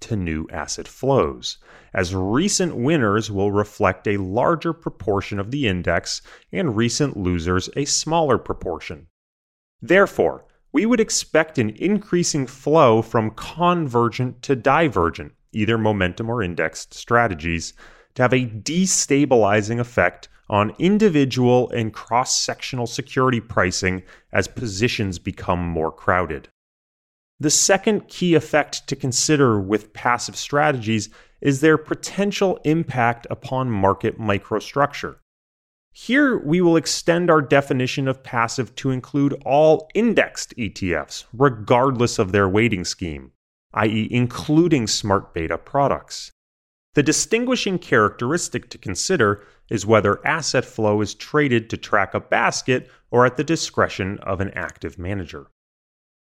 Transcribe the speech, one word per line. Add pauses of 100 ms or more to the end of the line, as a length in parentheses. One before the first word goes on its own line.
to
new
asset
flows, (340)
as
recent
winners
will
reflect
a
larger
proportion
of
the
index (280)
and
recent
losers
a
smaller
proportion. (760)
Therefore, (280)
we
would
expect
an
increasing
flow
from
convergent
to
divergent, (200)
either
momentum
or
indexed
strategies, (400)
to
have
a
destabilizing
effect (220)
on
individual
and
cross-sectional
security
pricing (320)
as
positions
become
more
crowded. (880)
The
second
key
effect
to
consider
with
passive
strategies (320)
is
their
potential
impact
upon
market
microstructure. (720)
Here,
we
will
extend
our
definition
of
passive
to
include (120)
all
indexed
E
T
Fs,
regardless
of
their
weighting
scheme, (400)
i
e,
including
smart
beta
products. (600)
The
distinguishing
characteristic
to
consider (260)
is
whether
asset
flow
is
traded
to
track
a
basket (220)
or
at
the
discretion
of
an
active
manager. (720)